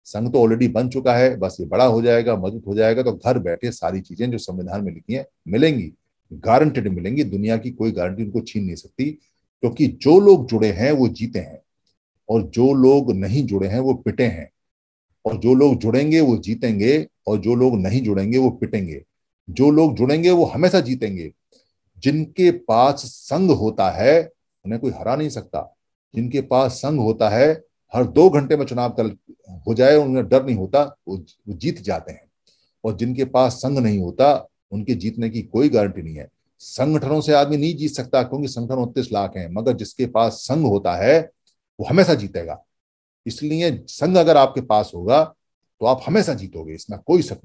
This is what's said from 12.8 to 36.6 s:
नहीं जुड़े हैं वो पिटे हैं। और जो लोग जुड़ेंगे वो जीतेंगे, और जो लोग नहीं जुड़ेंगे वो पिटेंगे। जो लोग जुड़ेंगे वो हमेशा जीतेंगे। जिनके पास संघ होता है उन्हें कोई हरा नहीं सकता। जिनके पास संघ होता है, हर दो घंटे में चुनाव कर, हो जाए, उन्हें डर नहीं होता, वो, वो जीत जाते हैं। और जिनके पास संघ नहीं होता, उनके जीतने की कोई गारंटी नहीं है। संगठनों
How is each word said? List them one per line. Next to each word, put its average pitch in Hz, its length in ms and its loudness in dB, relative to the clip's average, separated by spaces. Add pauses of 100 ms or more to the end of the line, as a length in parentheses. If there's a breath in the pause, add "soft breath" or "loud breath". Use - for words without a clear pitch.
नहीं 101 340 -2
जुड़े 98 220 -2
हैं 107 120 -4
वो 131 140 0
पिटे 127 320 -2
हैं। 85 240 -6 (760)
और 110 120 -4
जो 113 160 4
लोग 135 220 4
जुड़ेंगे 131 440 0
वो 123 180 2
जीतेंगे, 117 720 -2 (200)
और 104 100 0
जो 113 180 -2
लोग 123 200 2
नहीं 101 260 -2
जुड़ेंगे 104 360 -2
वो 131 120 4
पिटेंगे। 101 540 -6 (460)
जो 131 200 2
लोग 151 260 4
जुड़ेंगे 156 360 2
वो 175 140 4
हमेशा 180 340 2
जीतेंगे। 104 540 -4 (680)
जिनके 156 520 2
पास 135 440 2
संघ 165 560 -2
होता 107 380 0
है 143 420 2 (340)
उन्हें 113 160 -6
कोई 135 100 -4
हरा 120 240 -4
नहीं 151 140 -4
सकता। - 460 -10 (400)
जिनके 123 260 -4
पास 131 300 0
संघ 139 280 -4
होता 110 300 0
है, 143 340 2 (320)
हर 123 80 2
दो 165 260 6
घंटे 147 280 2
में 139 80 -4
चुनाव 120 240 -4
कर, 110 160 -2 (640)
हो 113 60 -2
जाए, 131 220 6
उन्हें 131 320 2
डर 131 180 4
नहीं 127 100 -2
होता, 135 420 -2 (100)
वो, 95 100 -8
वो 92 360 -16
जीत 131 280 -6
जाते 87 300 -8
हैं। - 140 -20 (600)
और 104 120 -4
जिनके 123 280 -4
पास 127 260 2
संघ 135 280 -4
नहीं 107 200 0
होता, 131 500 0 (220)
उनके 104 220 -6
जीतने 110 360 -6
की 110 120 -6
कोई 131 280 0
गारंटी 101 320 0
नहीं 80 140 -12
है। 71 120 -16 (320)
संगठनों 147 640 -4